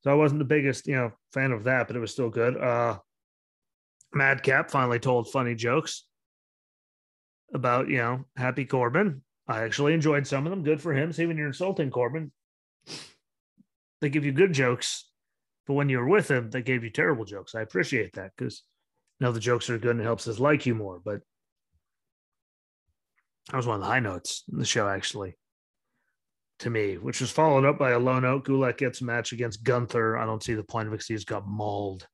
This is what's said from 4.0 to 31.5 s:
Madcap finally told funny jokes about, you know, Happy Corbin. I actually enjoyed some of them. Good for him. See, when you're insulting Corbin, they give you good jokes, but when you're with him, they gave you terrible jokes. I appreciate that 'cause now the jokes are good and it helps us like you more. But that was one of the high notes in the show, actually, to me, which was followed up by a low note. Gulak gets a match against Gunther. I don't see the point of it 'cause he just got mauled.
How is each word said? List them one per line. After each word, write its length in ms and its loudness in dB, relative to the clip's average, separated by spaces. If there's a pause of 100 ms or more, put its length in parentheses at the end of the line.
Madcap 580 2
finally 300 2
told 320 0
funny 240 0
jokes 500 -2 (1500)
about, 360 2
you 80 2
know, 280 0 (120)
Happy 300 -2
Corbin. 560 2 (260)
I 140 -2
actually 320 2
enjoyed 320 2
some 200 -2
of 40 -4
them. 140 -6
Good 180 2
for 100 -4
him. 200 0
See, 140 -2
when 100 -2
you're 100 -2
insulting 440 -2
Corbin, 420 -2 (1700)
they 100 0
give 140 0
you 80 0
good 200 4
jokes, 580 0 (560)
but 80 0
when 140 2
you're 200 2
with 220 4
him, 200 0
they 120 -4
gave 220 -2
you 60 -8
terrible 340 0
jokes. 300 -12
I 80 -4
appreciate 520 -2
that 220 -12
'cause 260 -8 (580)
now 100 2
the 100 -2
jokes 300 -2
are 80 -2
good 140 0
and 80 0
it 40 -4
helps 240 -4
us 100 -6
like 280 2
you 80 2
more. 260 -8
But 220 -8 (2250)
that 100 -6
was 100 -2
one 100 -2
of 40 -4
the 60 -4
high 140 2
notes 500 -6
in 80 -4
the 60 0
show, 240 2
actually, 500 -6 (1200)
to 100 -6
me, 300 -2
which 220 -6
was 100 -4
followed 340 4
up 140 4
by 140 2
a 60 4
low 200 2
note. 260 2
Gulak 340 2
gets 220 -2
a 40 -4
match 280 -2
against 300 -6
Gunther. 560 2
I 80 -2
don't 160 -4
see 120 -4
the 100 -4
point 240 -4
of 60 -6
it 40 -8
'cause 80 -12
he 80 -4
just 140 -8
got 180 -6
mauled. 680 -4